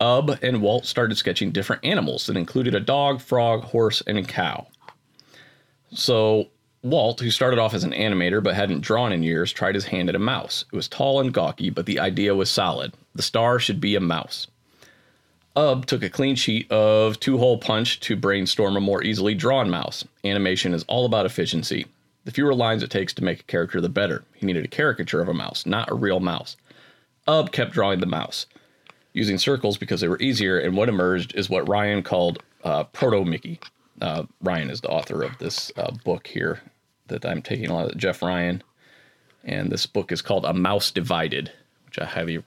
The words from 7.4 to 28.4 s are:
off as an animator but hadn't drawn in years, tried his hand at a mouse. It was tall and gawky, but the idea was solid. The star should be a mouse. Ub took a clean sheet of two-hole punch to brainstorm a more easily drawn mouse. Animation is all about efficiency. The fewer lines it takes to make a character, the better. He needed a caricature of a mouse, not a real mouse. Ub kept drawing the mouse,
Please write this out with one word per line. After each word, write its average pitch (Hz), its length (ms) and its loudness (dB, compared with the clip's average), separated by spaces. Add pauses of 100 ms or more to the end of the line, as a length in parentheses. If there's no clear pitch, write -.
off 110 160 4
as 92 100 0
an 85 80 -2
animator 95 500 2
but 95 120 2
hadn't 95 280 0
drawn 113 300 2
in 82 120 0
years, 82 280 0
tried 95 220 0
his 98 120 -2
hand 90 220 -2
at 90 60 0
a 95 60 0
mouse. 113 520 -2
It - 40 -6
was - 120 -4
tall 139 320 2
and 131 120 0
gawky, 87 380 -2
but 82 160 -4
the 104 120 -2
idea 95 360 2
was 95 160 2
solid. 71 420 -2 (220)
The - 80 -6
star 117 360 2
should 104 220 -2
be 104 160 2
a 98 40 2
mouse. 82 460 -2 (1120)
Ub 131 300 2
took 127 160 -2
a - 80 -2
clean 135 260 0
sheet 117 340 -2
of 107 480 4
two-hole 123 380 4
punch 113 440 0
to - 140 -2
brainstorm 98 640 2
a 101 40 0
more 98 220 2
easily 104 320 0
drawn 117 360 2
mouse. - 340 -4 (180)
Animation 95 520 0
is 82 120 -4
all 123 200 2
about 110 180 2
efficiency. 82 640 -2 (400)
The - 40 -8
fewer 139 240 2
lines 113 280 2
it - 80 -6
takes 95 240 -2
to 92 100 -4
make 87 160 -2
a - 40 -20
character, 87 360 -2
the 85 80 2
better. 92 340 -2 (120)
He - 100 -8
needed 90 220 0
a - 20 -10
caricature 113 540 0
of 90 60 -2
a 85 60 0
mouse, - 300 -6
not 104 260 0
a - 40 0
real 98 260 2
mouse. - 380 -4 (680)
Ub 156 260 4
kept 117 200 -2
drawing 98 280 2
the 90 60 0
mouse, - 380 -4 (720)